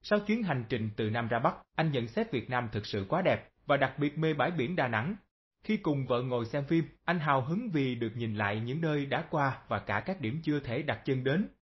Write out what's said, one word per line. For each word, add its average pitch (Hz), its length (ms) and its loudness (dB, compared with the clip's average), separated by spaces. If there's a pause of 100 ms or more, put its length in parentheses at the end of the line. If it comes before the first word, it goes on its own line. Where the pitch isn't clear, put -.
Sau 208 180 2
chuyến 214 240 0
hành 131 260 0
trình 113 260 0
từ 110 140 0
Nam 117 180 0
ra 117 120 0
Bắc, 160 160 2 (200)
anh 160 160 2
nhận 120 160 0
xét 220 240 -2
Việt 123 180 -2
Nam 123 220 0
thực 107 140 -4
sự 98 240 -2
quá 170 120 2
đẹp, 143 280 2 (160)
và 143 120 4
đặc 135 220 0
biệt 143 180 0
mê 160 160 2
bãi 143 180 2
biển 160 240 -2
Đà 143 120 0
Nẵng. 120 280 0 (480)
Khi 214 140 0
cùng 143 300 0
vợ 123 140 2
ngồi 123 240 0
xem 143 200 -4
phim, 165 200 4 (200)
anh 175 140 0
hào 143 220 4
hứng 185 280 -2
vì 135 260 2
được 117 200 -2
nhìn 113 200 -2
lại 104 240 0
những 127 220 -2
nơi 151 240 0
đã 135 240 0
qua 139 280 0 (100)
và 107 120 0
cả 101 200 -2
các 190 220 -4
điểm 117 220 -2
chưa 147 160 0
thể 131 220 -4
đặt 135 240 -4
chân 131 180 0
đến. 165 240 2 (200)